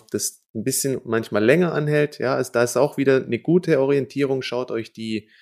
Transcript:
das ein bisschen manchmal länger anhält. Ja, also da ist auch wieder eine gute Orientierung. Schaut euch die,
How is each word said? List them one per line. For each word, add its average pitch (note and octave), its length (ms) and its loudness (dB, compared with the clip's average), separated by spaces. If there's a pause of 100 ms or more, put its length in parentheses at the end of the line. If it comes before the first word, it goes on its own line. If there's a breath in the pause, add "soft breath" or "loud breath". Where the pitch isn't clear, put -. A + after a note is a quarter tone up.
(120)
das - 320 -6 (100)
ein A2 100 -6
bisschen C3 400 -2
manchmal A2 400 -2
länger D#3+ 300 4
anhält. D3 460 0
Ja, B2+ 160 -2
also C3 160 -4
da A#2 120 2
ist B2 140 0
auch C#3+ 200 2
wieder C3+ 280 4
eine A2+ 140 -4
gute E3 420 2
Orientierung. C3+ 640 -2
Schaut B2 280 -6
euch A2+ 220 -6
die, A2 360 -6 (120 soft breath)